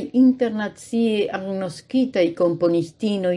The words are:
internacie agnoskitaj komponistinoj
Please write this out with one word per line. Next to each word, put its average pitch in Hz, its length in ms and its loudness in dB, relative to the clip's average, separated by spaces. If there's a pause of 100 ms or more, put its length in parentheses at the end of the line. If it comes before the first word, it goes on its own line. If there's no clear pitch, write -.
(140)
internacie 226 1120 0
agnoskitaj 190 960 -2 (100)
komponistinoj 175 1040 0